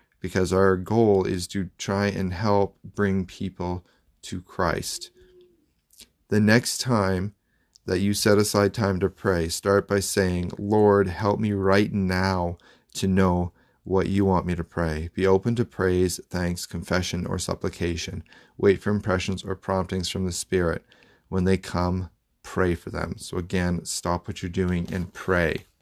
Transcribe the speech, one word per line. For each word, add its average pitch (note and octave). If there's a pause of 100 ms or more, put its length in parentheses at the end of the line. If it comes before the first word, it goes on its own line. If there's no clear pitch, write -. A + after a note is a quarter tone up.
(200)
because F#2
our F#2+
goal G2+
is F#2
to F#2+
try G2+
and F#2+
help G2+
bring G2
people F2+ (380)
to F2+
Christ. - (1160)
The G#2+
next G#2+
time G2 (520)
that F#2
you G2+
set G#2
aside G2+
time G2
to F#2+
pray, F2+
start G2
by G2+
saying, F2+
"Lord, G2+
help G2+
me G#2+
right G2
now F#2 (380)
to -
know F#2 (300)
what F#2
you G2
want F2
me F2
to E2
pray." E2
Be F#2+
open G2
to A#2
praise, F2+ (100)
thanks, F2
confession, F2+
or F#2
supplication. F2+ (340)
Wait G2
for G2+
impressions F#2
or F#2+
promptings F#2+
from F#2+
the F2+
Spirit. E2+ (460)
When F#2+
they F#2
come, F2+ (340)
pray F2+
for -
them. E2+
So -
again, F2+
stop -
what -
you're F#2
doing F2+
and F2
pray. F2 (160)